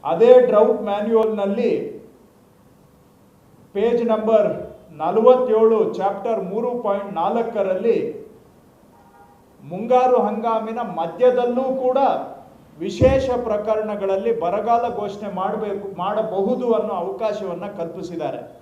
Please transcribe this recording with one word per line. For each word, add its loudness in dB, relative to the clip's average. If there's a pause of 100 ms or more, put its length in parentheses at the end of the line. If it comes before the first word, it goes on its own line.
ಅದೇ 6
ಡ್ರೌಟ್ 2
ಮ್ಯಾನ್ಯುವಲ್‌ನಲ್ಲಿ -2 (2000)
ಪೇಜ್ 0
ನಂಬರ್ 0 (140)
ನಲವತ್ತೇಳು, 4
ಚಾಪ್ಟರ್ -2
ಮೂರು -4
ಪಾಯಿಂಟ್ -2
ನಾಲ್ಕರಲ್ಲಿ -2 (1400)
ಮುಂಗಾರು 2
ಹಂಗಾಮಿನ -2
ಮಧ್ಯದಲ್ಲೂ 0
ಕೂಡ 0 (800)
ವಿಶೇಷ 2
ಪ್ರಕರಣಗಳಲ್ಲಿ -2
ಬರಗಾಲ 0
ಘೋಷಣೆ -8
ಮಾಡಬೇಕು, -6
ಮಾಡಬಹುದು -2
ಅನ್ನೋ 0
ಅವಕಾಶವನ್ನ -6
ಕಲ್ಪಿಸಿದ್ದಾರೆ. -8 (220)